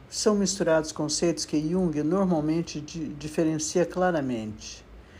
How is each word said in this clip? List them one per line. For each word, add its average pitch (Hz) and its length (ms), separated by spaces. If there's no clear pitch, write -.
são - 260
misturados 165 580
conceitos 156 500
que - 160
Jung 170 320
normalmente 165 800
di-, 147 300
diferencia 156 760
claramente 135 1000